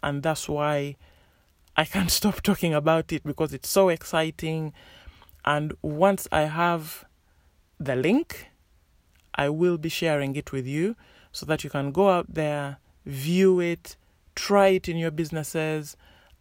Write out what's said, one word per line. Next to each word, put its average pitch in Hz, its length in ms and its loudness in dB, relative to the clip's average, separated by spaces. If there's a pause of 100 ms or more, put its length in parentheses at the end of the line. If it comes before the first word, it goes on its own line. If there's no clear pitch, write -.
And 143 220 -4
that's 156 240 -2
why 147 480 -2 (800)
I 156 80 6
can't 185 280 0
<laughs> - 80 2
stop 208 220 2
talking 175 320 2
about 160 380 2
it, 156 140 -4
because 147 280 -2
it's - 160 -10
so 190 200 6
exciting. 160 840 -2 (720)
And 151 380 0
once 170 500 2
I 156 120 2
have 160 640 -2 (720)
the 131 180 -2
link, 196 500 0 (880)
I 143 140 0
will 170 280 2
be 156 120 -6
sharing 147 480 -2
it - 160 -8
with 131 120 -4
you 160 300 -2 (380)
so - 140 -12
that 151 180 -2
you 143 40 -10
can 143 220 -4
go 190 180 4
out 175 240 0
there, 147 440 -4 (280)
view 175 540 2
it, 170 380 -6 (380)
try 202 340 4
it 185 180 2
in 165 80 -4
your 165 160 -2
businesses, 156 840 -4 (440)